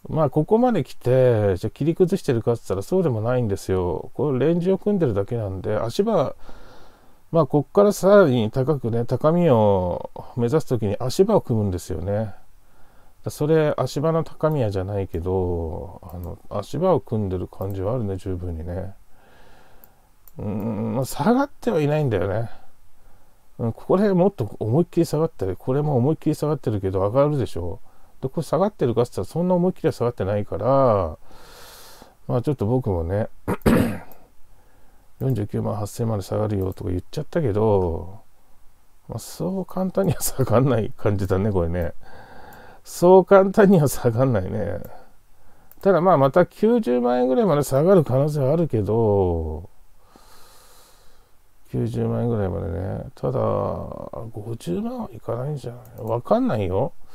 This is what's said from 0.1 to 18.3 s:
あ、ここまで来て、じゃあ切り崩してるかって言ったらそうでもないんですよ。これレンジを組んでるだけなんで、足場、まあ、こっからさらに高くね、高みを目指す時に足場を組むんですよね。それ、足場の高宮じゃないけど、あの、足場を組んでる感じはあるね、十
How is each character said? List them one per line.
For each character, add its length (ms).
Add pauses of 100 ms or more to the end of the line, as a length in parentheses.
あ、 40
こ 160
こ 140
ま 120
で 120
来 100
て、 640
じ 80
ゃ 40
あ 20
切 140
り 100
崩 220
し 60
て 80
る 120
か 100
っ 20
て 60
言 40
っ 40
た 60
ら 80
そ 160
う 40
で 60
も 120
な 160
い 60
ん 40
で 100
す 140
よ。 420
こ 200
れ 140
レ 60
ン 60
ジ 120
を 60
組 200
ん 20
で 80
る 80
だ 100
け 100
な 140
ん 120
で、 160
足 260
場、 320 (960)
ま 100
あ、 40
こ 220
っ 40
か 120
ら 100
さ 160
ら 180
に 240
高 280
く 120
ね、 140
高 260
み 180
を 600 (260)
目 120
指 120
す 60
時 200
に 140
足 240
場 120
を 60
組 200
む 40
ん 60
で 80
す 120
よ 100
ね。 320 (960)
そ 180
れ、 300
足 240
場 100
の 120
高 260
宮 200
じ 100
ゃ 40
な 160
い 80
け 120
ど、 840 (120)
あ 40
の、 220 (100)
足 280
場 160
を 60
組 280
ん 20
で 80
る 100
感 260
じ 100
は 100
あ 40
る 60
ね、 140
十 180